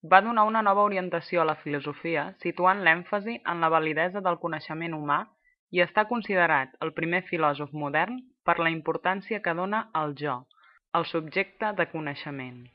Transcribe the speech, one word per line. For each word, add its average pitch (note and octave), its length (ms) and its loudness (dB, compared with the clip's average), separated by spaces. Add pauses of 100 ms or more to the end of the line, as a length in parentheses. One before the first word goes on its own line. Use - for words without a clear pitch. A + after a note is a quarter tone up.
Va F#3 180 8
donar A3+ 240 2
una A3 160 0
nova G3+ 240 4
orientació F3+ 560 0
a D#3+ 80 4
la D3+ 60 0
filosofia, D3 720 -4 (160)
situant F#3 420 0
l'èmfasi G3 560 0
en E3+ 240 -2
la D#3+ 80 4
validesa D#3+ 480 0
del F3+ 160 0
coneixement E3 560 -6
humà D3 240 0 (560)
i F3 80 2
està G#3+ 240 2
considerat F3 800 0
el D#3+ 80 -4
primer E3+ 320 -2
filòsof D3 480 -2
modern D3+ 460 -2 (260)
per E3+ 140 2
la E3 100 2
importància F3+ 720 -2
que E3+ 160 -2
dona G#3 360 -2
al D3+ 200 -2
jo, C#3 240 -4 (560)
el E3+ 160 0
subjecte F#3+ 640 -4
de F3+ 160 0
coneixement. C#3 720 -8 (160)